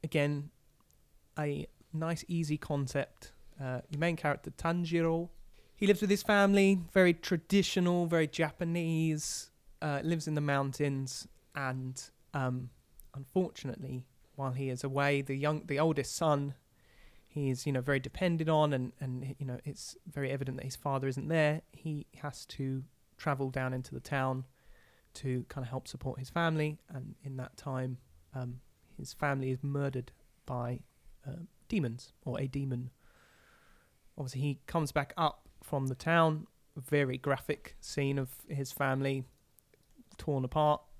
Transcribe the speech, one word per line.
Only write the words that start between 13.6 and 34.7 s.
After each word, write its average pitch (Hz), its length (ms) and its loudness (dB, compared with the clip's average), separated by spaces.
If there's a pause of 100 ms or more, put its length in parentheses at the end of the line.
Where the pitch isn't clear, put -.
while 135 160 -4
he 135 160 -2
is 127 160 -4
away, 139 360 2
the 139 140 -4
young, 147 300 0
the 143 140 -2
oldest 151 360 2
son 143 400 2 (800)
he 143 140 0
is, 127 180 -2
you 139 60 0
know, 127 80 2
very 135 180 2
depended 165 480 0
on 156 260 4
and, 127 280 -2
and, 127 380 -6
you 139 60 -4
know, 123 200 -6
it's - 320 -12 (120)
very 139 220 -4
evident 135 260 -2
that - 60 -8
his 135 140 -8
father 135 320 0
isn't 139 180 -4
there. 156 340 4 (120)
He 151 340 -8 (140)
has 143 240 -10 (120)
to 135 260 -2 (340)
travel 135 320 -2
down 131 240 -2
into 131 200 -6
the 127 60 -8
town 131 460 -2 (680)
to 127 380 -4
kinda 127 140 -6
help 131 200 -8
support 131 320 -6
his 131 100 -10
family, 156 480 0 (120)
and 131 340 -10
in 135 140 -8
that 127 200 -10
time, 131 400 -4 (360)
um, 127 280 -8 (360)
his 143 160 -12
family 135 380 0
is 131 120 -2
murdered 139 480 -2 (340)
by, 123 340 -4 (480)
uh, 165 160 -10 (240)
demons, 123 460 -2 (100)
or 143 160 -4
a 139 80 -2
demon. 127 420 -4 (1300)
Obviously, 131 240 -6
he 143 240 0
comes 160 280 -2